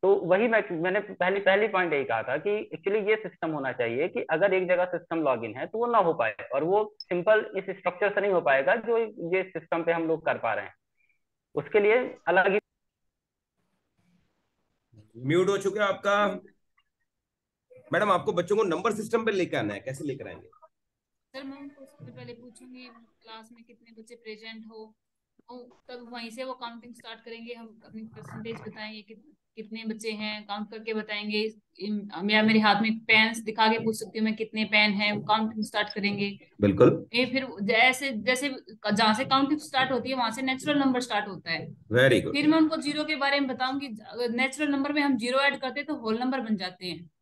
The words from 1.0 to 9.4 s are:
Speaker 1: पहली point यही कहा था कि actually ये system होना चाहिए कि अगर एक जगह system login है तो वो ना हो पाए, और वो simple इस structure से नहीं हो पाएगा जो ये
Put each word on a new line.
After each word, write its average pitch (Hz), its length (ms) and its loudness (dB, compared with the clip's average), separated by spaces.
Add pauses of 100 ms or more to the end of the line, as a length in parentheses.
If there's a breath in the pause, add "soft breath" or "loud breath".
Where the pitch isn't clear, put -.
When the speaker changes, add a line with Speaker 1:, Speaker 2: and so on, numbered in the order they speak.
Speaker 1:
पहली 196 280 4
point 180 260 0
यही 139 100 2
कहा 113 200 -2
था 127 140 -2
कि 208 380 -2
actually 202 340 -2
ये 220 60 4
system 175 360 -8
होना 135 200 -4
चाहिए 120 360 -2
कि - 220 -4
अगर 175 240 4
एक 185 140 2
जगह 180 180 2
system 165 360 -4
login 117 340 -2
है 143 120 -6
तो 214 100 -8
वो 233 100 0
ना 240 100 4
हो 175 160 4
पाए, 110 220 0 (180)
और 139 100 0
वो 208 360 0
simple 214 460 2 (120)
इस 190 120 -4
structure 180 400 -2
से 202 120 0
नहीं 202 100 0
हो 175 100 2
पाएगा 143 340 4
जो 226 220 0 (380)
ये 185 80 2